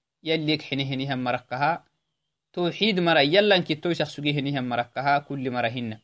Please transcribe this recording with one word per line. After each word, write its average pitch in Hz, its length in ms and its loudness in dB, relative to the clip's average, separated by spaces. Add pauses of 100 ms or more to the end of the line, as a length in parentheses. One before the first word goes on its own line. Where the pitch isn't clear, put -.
(240)
يلي 156 340 0
كحنه 139 260 -6
هنيها 135 320 -4
مركها. 127 720 -2 (680)
توحيد 180 460 0
مرة، 165 200 4
يلا 190 360 6
انك 156 280 -2
توي 170 120 0
شخص 151 240 -4
جيه 143 200 0
هنيها 139 220 -2
مركها، 127 580 0
كل 139 320 -6
مرة 120 160 0
هن. 113 360 -6